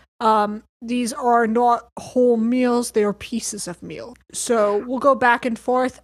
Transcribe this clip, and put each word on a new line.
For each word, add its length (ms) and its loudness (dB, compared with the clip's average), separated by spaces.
Um, 460 0
these 300 -4
are 340 2
not 420 0
whole 400 2
meals, 540 0
they 120 2
are 80 0
pieces 560 -10
of 140 -14
meal. 340 -14
So 540 0
we'll 120 -4
go 160 4
back 300 2
and 140 -4
forth, 460 -2